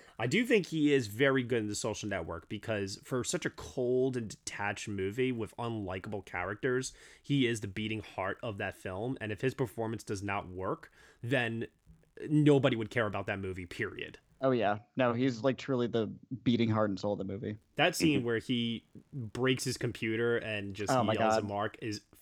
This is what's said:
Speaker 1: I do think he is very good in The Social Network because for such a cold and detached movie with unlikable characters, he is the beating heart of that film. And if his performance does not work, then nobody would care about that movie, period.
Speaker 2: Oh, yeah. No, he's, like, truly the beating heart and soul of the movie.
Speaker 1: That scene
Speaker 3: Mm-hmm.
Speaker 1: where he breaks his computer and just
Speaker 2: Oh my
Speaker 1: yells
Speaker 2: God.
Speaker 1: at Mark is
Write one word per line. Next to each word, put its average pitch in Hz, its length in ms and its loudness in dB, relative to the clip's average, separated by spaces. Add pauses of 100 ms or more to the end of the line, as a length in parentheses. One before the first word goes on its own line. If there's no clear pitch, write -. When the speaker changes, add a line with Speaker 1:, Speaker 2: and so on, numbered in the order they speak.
(180)
Speaker 1:
I 110 80 -2
do 180 180 4
think 226 220 4
he 147 260 2
is 131 140 6
very 131 380 4
good 120 160 2
in 107 80 0
The 104 80 -2
Social 107 340 -4
Network 85 400 -4
because 104 540 -4
for 123 200 -2
such - 220 -4
a 151 60 -4
cold 127 680 0
and 110 120 -4
detached - 580 -6
movie 104 440 0
with 110 260 -6
unlikable 104 680 -6
characters, 107 680 -2 (300)
he 139 240 2
is 117 160 0
the 107 60 -6
beating 107 340 -4 (140)
heart 95 260 -2
of 107 160 -6
that 98 200 -4
film. 107 440 -4
And 107 100 -4
if 104 100 -6
his 131 120 2
performance 113 500 -4
does 101 200 -4
not 101 260 -2
work, 92 420 -6 (300)
then 117 460 0 (600)
nobody 143 480 6
would 110 140 -2
care 117 160 2
about 101 220 -4
that 101 120 -2
movie, 92 280 -6
period. - 500 -8 (240)
Speaker 2:
Oh, 135 100 4
yeah. 107 260 4 (180)
No, 123 180 4
he's, 120 300 0
like, 135 140 2
truly 123 300 0
the 110 220 0 (360)
beating 117 240 4
heart 107 200 4
and 98 100 -2
soul 104 120 -2
of 98 80 -2
the 95 60 -6
movie. 104 320 -6 (180)
Speaker 1:
That 170 200 4
scene 147 240 4
Speaker 3:
Mm-hmm. 117 60 -2
Speaker 1:
where 117 140 0
he 117 460 -2 (280)
breaks 127 520 0
his 127 120 -2
computer 117 600 0
and 104 360 -4
just 104 200 -2
Speaker 2:
Oh 123 100 4
my 107 100 2
Speaker 1:
yells 110 220 4
Speaker 2:
God. 104 80 2
Speaker 1:
at 101 60 -4
Mark 101 320 -2
is 107 180 -6 (220)